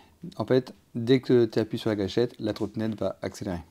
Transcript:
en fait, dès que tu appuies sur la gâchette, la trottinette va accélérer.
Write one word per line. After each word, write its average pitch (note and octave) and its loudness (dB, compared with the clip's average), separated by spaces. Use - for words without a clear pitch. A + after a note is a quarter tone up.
en A2+ -4
fait, B2+ 2
dès B2 2
que B2 4
tu A2 -2
appuies A2+ 0
sur - -4
la G#2+ 2
gâchette, G#2 0
la G#2+ -2
trottinette A2 -4
va F#2+ -4
accélérer. F#2+ -6